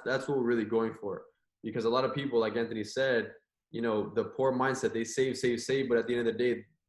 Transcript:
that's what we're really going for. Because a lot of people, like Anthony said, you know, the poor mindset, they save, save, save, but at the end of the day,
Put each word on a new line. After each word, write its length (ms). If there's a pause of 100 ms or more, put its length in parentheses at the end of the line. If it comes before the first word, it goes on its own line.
that's 220
what 100
we're 60
really 220
going 280
for. 300 (400)
Because 220
a 40
lot 160
of 80
people, 260
like 160
Anthony 280
said, 500 (380)
you 100
know, 340
the 100
poor 260
mindset, 420
they 100
save, 340
save, 240
save, 280
but 80
at 100
the 80
end 120
of 100
the 60
day, 220 (240)